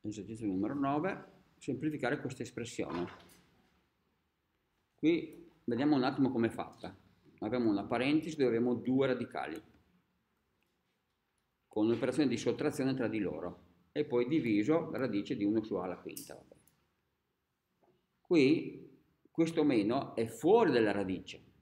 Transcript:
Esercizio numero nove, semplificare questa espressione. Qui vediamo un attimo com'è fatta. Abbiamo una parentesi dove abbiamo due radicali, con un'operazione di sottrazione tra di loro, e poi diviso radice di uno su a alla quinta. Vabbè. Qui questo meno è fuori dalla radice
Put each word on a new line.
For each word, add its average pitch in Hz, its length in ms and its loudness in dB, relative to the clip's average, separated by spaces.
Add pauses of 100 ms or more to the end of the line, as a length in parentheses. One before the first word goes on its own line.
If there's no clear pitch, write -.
Esercizio 107 440 -8
numero 101 280 -2
nove, 147 500 -2 (340)
semplificare 139 640 -2
questa - 220 -8
espressione. 87 640 -6 (1900)
Qui - 560 0 (140)
vediamo 139 300 0
un 127 100 2
attimo 139 280 2
com'è 113 160 2
fatta. - 480 -8 (440)
Abbiamo 113 300 2
una 101 140 0
parentesi 147 500 0
dove 139 140 4
abbiamo 120 260 2
due 127 340 2
radicali, 80 540 -4 (2000)
con 107 180 0
un'operazione 127 420 2
di 113 100 0
sottrazione 135 560 -2
tra 123 140 -2
di 110 100 -2
loro, 85 480 -6 (260)
e 147 120 -2
poi 123 220 0
diviso 131 640 2
radice 110 460 -4
di 101 80 -2
uno 107 180 2
su 110 120 -6
a 90 100 -2
alla 90 140 -6
quinta. - 360 -14
Vabbè. - 220 -20 (1600)
Qui 156 720 2 (400)
questo 165 340 0
meno 120 520 2
è 113 100 0
fuori 185 460 4
dalla 113 200 4
radice 95 520 -4 (180)